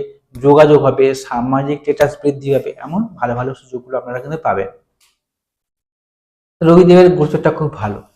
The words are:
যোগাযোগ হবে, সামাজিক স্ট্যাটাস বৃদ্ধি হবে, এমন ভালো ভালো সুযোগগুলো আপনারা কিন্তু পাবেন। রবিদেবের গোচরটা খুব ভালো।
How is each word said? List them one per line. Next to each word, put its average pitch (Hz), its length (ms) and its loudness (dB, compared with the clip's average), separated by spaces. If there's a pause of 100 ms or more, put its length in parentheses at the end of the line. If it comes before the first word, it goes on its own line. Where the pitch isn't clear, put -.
(420)
যোগাযোগ 147 400 4
হবে, 135 340 0
সামাজিক 135 640 -4
স্ট্যাটাস 143 440 -4
বৃদ্ধি 139 300 -4
হবে, - 240 -4
এমন 160 240 -8 (140)
ভালো 120 200 -6
ভালো 127 180 -8
সুযোগগুলো 127 440 -12
আপনারা 123 220 -10
কিন্তু 143 240 -12
পাবেন। 98 240 -4 (1900)
রবিদেবের 175 540 6
গোচরটা 151 360 -2
খুব 147 220 -6
ভালো। 104 260 -10 (160)